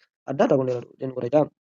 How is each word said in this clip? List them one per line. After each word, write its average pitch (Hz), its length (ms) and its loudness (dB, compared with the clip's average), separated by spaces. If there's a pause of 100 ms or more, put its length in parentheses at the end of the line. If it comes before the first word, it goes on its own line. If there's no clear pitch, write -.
(260)
ಅದನ್ನ 139 220 0
ತಗೊಂಡಿರೋದು. 127 560 0
ಏನ್ 131 80 -6
ಗೊತ್ತಾಯ್ತಾ? 127 500 0